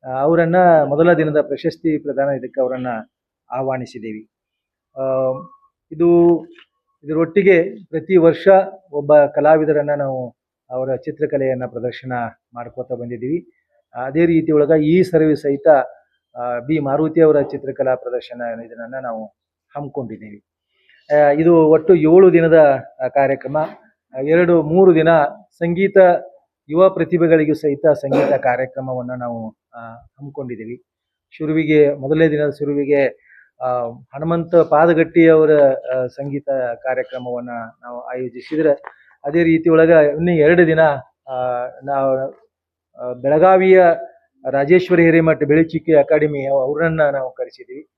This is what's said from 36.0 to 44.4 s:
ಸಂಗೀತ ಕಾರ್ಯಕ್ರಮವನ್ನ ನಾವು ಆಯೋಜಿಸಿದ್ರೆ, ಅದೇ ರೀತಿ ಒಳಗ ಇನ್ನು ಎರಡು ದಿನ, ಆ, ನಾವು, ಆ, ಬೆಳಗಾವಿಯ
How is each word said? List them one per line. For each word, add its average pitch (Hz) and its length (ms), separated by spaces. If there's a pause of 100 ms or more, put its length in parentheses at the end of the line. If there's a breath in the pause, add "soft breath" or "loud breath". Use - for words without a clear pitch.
ಸಂಗೀತ 139 420 (340)
ಕಾರ್ಯಕ್ರಮವನ್ನ 123 640 (320)
ನಾವು 123 200
ಆಯೋಜಿಸಿದ್ರೆ, 127 680 (560 loud breath)
ಅದೇ 160 180
ರೀತಿ 165 260
ಒಳಗ 160 200
ಇನ್ನು 160 420
ಎರಡು 165 360
ದಿನ, 160 120 (520)
ಆ, 123 360 (160)
ನಾವು, 135 480 (680)
ಆ, 123 140
ಬೆಳಗಾವಿಯ 185 720 (640)